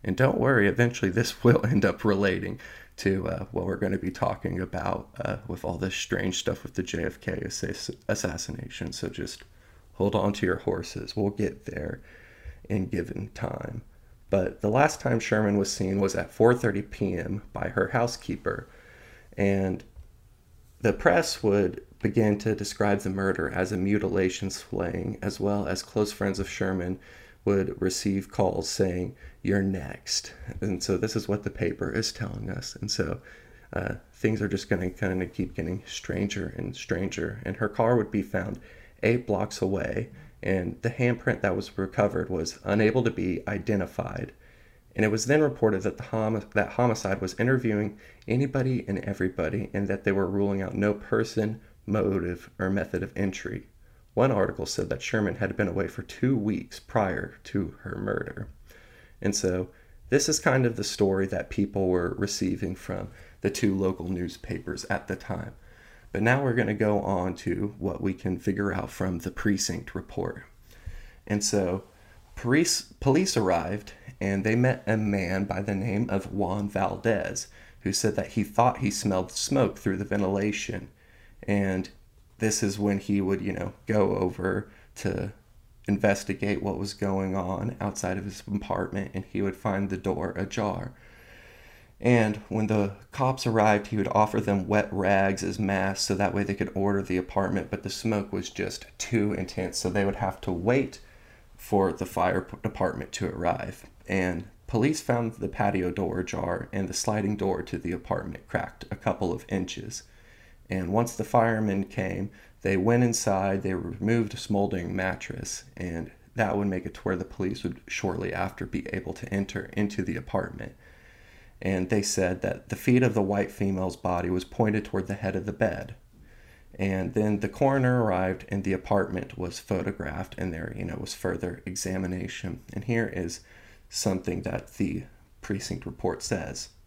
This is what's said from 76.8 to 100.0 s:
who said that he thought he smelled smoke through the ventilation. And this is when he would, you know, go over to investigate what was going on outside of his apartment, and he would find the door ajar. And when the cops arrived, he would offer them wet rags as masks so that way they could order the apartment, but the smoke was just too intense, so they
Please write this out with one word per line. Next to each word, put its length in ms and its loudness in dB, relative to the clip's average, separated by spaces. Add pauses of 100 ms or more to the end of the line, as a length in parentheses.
who 120 -2
said 240 2
that 140 -4
he 120 2
thought 360 4
he 120 0
smelled 400 0
smoke 460 0
through 200 -2
the 60 -4
ventilation. 840 -2 (540)
And 460 2 (500)
this 240 2
is 160 0
when 200 2
he 220 0
would, 200 0
you 120 -2
know, 200 -6 (120)
go 300 4
over 540 0 (260)
to 360 -2 (560)
investigate 720 2
what 160 -2
was 160 -4
going 420 0
on 440 -2
outside 380 -2
of 80 -6
his 160 -10 (120)
apartment, 600 -2
and 120 -4
he 160 -4
would 140 0
find 340 0
the 80 -2
door 340 -2
ajar. 640 -4 (1080)
And 360 6 (100)
when 200 0
the 260 2 (180)
cops 340 0
arrived, 420 6
he 100 -2
would 120 2
offer 300 4
them 300 2
wet 220 4
rags 520 4
as 160 -2
masks 460 0
so 100 2
that 180 2
way 100 2
they 120 0
could 180 -2
order 280 2
the 160 0
apartment, 520 0
but 140 -4
the 60 -4
smoke 420 0
was 180 -4
just 360 -6 (120)
too 360 0
intense, 440 -4
so 120 -2
they 160 2